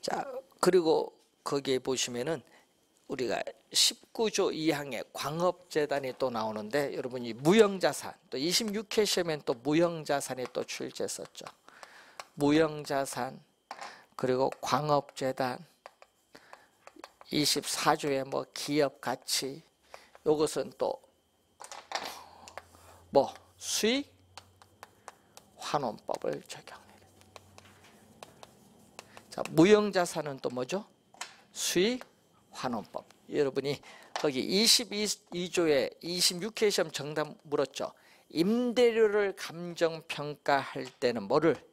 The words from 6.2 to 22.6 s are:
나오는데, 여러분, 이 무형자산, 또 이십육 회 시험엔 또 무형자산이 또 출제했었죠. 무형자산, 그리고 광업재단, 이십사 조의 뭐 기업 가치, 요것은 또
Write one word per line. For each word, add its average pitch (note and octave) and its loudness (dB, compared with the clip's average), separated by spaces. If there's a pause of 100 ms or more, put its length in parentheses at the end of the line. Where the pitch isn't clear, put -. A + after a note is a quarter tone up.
나오는데, A2 -4
여러분, B2+ -6
이 A#2 -6
무형자산, E3+ 4 (160)
또 B2 -6
이십육 G3 -2
회 G#3+ 6
시험엔 E3 0
또 D3 0
무형자산이 C#3+ 0
또 - -2
출제했었죠. - -8 (880)
무형자산, D3 0 (760)
그리고 B2+ 0 (120)
광업재단, C3+ 0 (1700)
이십사 - 2
조의 C3+ -2
뭐 C3+ -4
기업 C#3+ 0
가치, C3+ -4 (640)
요것은 D3 0
또 - -2 (2000)